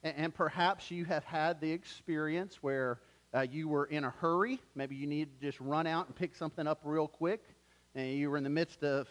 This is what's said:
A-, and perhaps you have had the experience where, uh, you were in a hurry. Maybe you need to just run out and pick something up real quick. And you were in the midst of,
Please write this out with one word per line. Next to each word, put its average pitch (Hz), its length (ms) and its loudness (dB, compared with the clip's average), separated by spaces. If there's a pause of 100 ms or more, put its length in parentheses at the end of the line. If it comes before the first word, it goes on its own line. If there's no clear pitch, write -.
A-, 151 160 -2
and 156 160 0
perhaps 180 560 2
you 175 140 -2
have 156 200 0
had 160 360 0
the 156 100 0
experience 165 920 -2
where, 131 360 0 (340)
uh, 131 160 2
you 156 200 -4
were 147 180 4
in 151 180 -2
a 127 60 0
hurry. 185 500 2 (140)
Maybe 139 220 -6
you 139 100 -6
need 147 220 -2 (100)
to 139 80 -6
just 139 140 -6
run 151 260 0
out 165 200 0
and 131 100 -14
pick 180 180 -4
something 156 320 -4
up 156 160 2
real 151 240 2
quick. 175 360 -2 (520)
And 131 180 -2
you 143 160 2
were 143 80 0
in 143 80 0
the 139 60 0
midst 160 320 0
of, 139 280 2